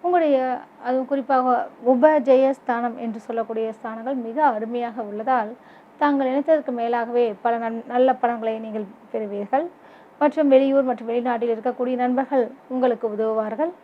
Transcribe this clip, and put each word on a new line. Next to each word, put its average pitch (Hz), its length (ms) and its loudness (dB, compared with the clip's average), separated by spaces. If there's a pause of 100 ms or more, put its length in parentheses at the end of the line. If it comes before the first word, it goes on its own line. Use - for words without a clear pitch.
உங்களுடைய, 285 580 2 (240)
அதுவும் 254 220 -2
குறிப்பாக 254 600 0 (200)
உபஜெயஸ்தானம் 262 1080 4
என்று 226 240 -8
சொல்லக்கூடிய 220 540 -6 (100)
ஸ்தானங்கள் 226 320 -8
மிக 240 300 -2
அருமையாக 233 560 -2
உள்ளதால் 220 540 -2 (420)
தாங்கள் 285 300 2
நினைத்ததற்கு 285 440 0
மேலாகவே 233 720 0
பல 233 280 -2
நன்-, 226 180 -8
நல்ல 254 260 2
பலன்களை 226 460 -2
நீங்கள் 220 260 -8 (260)
பெறுவீர்கள். 214 560 -4 (520)
மற்றும் 294 280 2
வெளியூர் 269 360 6
மற்றும் 233 260 -4
வெளிநாட்டில் 233 480 -2
இருக்கக்கூடிய 247 380 -4
நண்பர்கள் 254 560 0 (160)
உங்களுக்கு 247 400 0
உதவுவார்கள். 220 640 -2 (120)